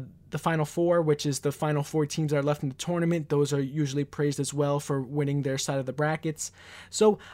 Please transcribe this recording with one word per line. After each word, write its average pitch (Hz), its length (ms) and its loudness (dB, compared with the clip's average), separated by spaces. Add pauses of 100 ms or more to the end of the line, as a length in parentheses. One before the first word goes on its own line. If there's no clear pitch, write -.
(320)
the 151 80 -4
Final 160 260 0
Four, 170 380 2
which 151 240 2
is 135 140 -2
the 143 100 0
final 147 320 0
four 151 240 0
teams 156 240 -2
that 147 80 2
are - 20 0
left 147 220 0
in 139 60 0
the 127 60 -8
tournament. 170 540 0
Those 143 240 2
are 143 80 2
usually 139 420 0
praised 147 360 -2
as 139 120 -2
well 143 280 0
for 139 200 -2
winning 139 440 -2
their 135 160 -2
side 139 180 -2
of 131 80 -2
the 131 80 -4
brackets. 151 580 -2 (380)
So 214 300 4 (140)